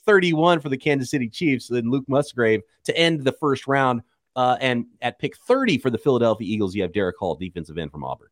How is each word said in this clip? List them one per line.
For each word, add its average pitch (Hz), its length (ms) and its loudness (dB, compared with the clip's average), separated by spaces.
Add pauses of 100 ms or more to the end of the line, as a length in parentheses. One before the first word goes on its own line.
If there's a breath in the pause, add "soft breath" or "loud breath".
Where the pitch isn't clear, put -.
thirty-one 175 580 4
for 147 80 -8
the 135 80 -4
Kansas 135 340 -2
City 127 180 -2
Chiefs, 135 380 -2
then 120 240 -2
Luke 135 160 -2
Musgrave 120 540 0 (240)
to - 120 -2
end 165 260 0
the 131 100 0
first 135 340 -4
round. 135 340 0 (340)
Uh, 127 260 2
and 123 240 -2 (160)
at 123 160 -6
pick 143 180 -6
thirty 240 440 0
for 131 100 0
the 117 80 0
Philadelphia 117 500 2
Eagles, 101 280 -2
you 101 80 -2
have 87 100 -6
Derek 95 240 -2
Hall, 90 160 -4
defensive 82 420 -10
end 78 140 -6
from 73 140 -12
Auburn. 65 280 -10